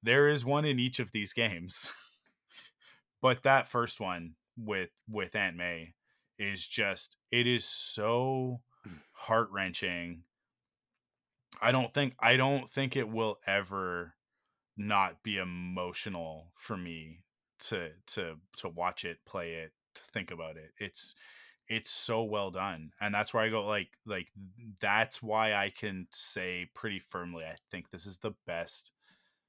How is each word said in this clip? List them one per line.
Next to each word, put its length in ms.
there 260
is 160
one 220
in 140
each 200
of 120
these 220
games. 640
<laughs> 60
But 240
that 220
first 340
one 360
with, 340
with 260
Aunt 220
May 380
is 280
just, 500
it 160
is 180
so 1000
heart-wrenching. 1000
I 120
don't 220
think, 240
I 180
don't 320
think 280
it 120
will 380
ever 680
not 460
be 160
emotional 1200
for 200
me 480
to, 320
to, 280
to 100
watch 360
it, 200
play 320
it, 160
to 80
think 280
about 260
it. 220
It's, 360
it's 220
so 340
well 260
done. 500
And 140
that's 200
where 100
I 60
go, 160
like, 400
like, 240
that's 420
why 320
I 160
can 420
say 600
pretty 240
firmly, 460
I 120
think 200
this 160
is 120
the 160
best 460